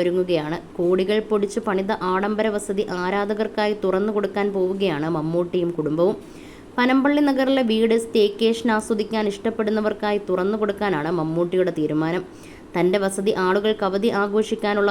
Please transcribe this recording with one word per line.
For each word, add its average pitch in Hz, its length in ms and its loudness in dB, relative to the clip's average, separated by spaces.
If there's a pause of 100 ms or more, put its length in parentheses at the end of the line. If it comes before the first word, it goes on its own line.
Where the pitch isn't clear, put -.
ഒരുങ്ങുകയാണ്. 175 560 0 (220)
കോടികൾ 185 400 2 (100)
പൊടിച്ചു 208 380 0
പണിത 190 240 0 (220)
ആഡംബര 208 420 0
വസതി 208 300 -2 (180)
ആരാധകർക്കായി 208 720 0 (100)
തുറന്നു 196 320 0
കൊടുക്കാൻ 202 300 -2 (100)
പോവുകയാണ് 185 500 0 (100)
മമ്മൂട്ടിയും 170 600 0
കുടുംബവും. 156 400 0 (600)
പനമ്പള്ളി 269 480 4
നഗറിലെ 269 440 2
വീട് 220 320 4
സ്റ്റേക്കേഷൻ 226 720 2
ആസ്വദിക്കാൻ 214 560 -2
ഇഷ്ടപ്പെടുന്നവർക്കായി 214 960 0
തുറന്നു 190 320 0
കൊടുക്കാനാണ് 196 580 0
മമ്മൂട്ടിയുടെ 170 640 0
തീരുമാനം. 156 440 0 (520)
തൻ്റെ 180 300 4
വസതി 196 280 0 (120)
ആളുകൾക്ക് 202 440 0
അവധി 202 220 0 (100)
ആഘോഷിക്കാനുള്ള 208 720 0